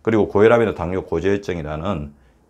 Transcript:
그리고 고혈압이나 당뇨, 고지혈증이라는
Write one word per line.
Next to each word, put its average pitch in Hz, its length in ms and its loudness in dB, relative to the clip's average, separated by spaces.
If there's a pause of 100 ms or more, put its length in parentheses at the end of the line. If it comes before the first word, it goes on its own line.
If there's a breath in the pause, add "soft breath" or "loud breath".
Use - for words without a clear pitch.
그리고 110 240 2
고혈압이나 110 480 4
당뇨, 90 300 -6
고지혈증이라는 82 1080 -4 (380 soft breath)